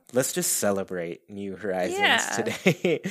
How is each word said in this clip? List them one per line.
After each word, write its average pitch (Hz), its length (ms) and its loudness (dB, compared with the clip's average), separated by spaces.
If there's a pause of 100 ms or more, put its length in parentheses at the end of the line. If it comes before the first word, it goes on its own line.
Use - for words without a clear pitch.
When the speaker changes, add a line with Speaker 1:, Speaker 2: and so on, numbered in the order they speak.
(120)
Speaker 1:
let's 131 200 0
just - 260 -2
celebrate 92 680 -2
New 98 280 -8
Horizons 92 420 -2
Speaker 2:
Yeah. 320 200 4 (180)
Speaker 1:
today 196 640 2 (100)